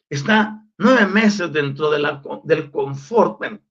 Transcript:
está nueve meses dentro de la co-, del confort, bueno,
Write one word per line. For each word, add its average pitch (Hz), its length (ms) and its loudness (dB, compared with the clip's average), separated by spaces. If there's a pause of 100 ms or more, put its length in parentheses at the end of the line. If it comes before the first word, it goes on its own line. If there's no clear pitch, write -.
está 208 520 0 (160)
nueve 233 300 4
meses 196 460 0
dentro 143 380 -2
de 151 100 0
la 147 200 -4
co-, - 240 -14
del 156 260 0
confort, 143 680 -2
bueno, 139 220 -12 (100)